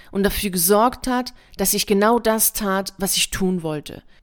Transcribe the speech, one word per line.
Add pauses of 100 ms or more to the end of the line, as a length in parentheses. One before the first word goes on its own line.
(120)
und
dafür
gesorgt
hat, (240)
dass
ich
genau
das
tat,
was
ich
tun
wollte. (200)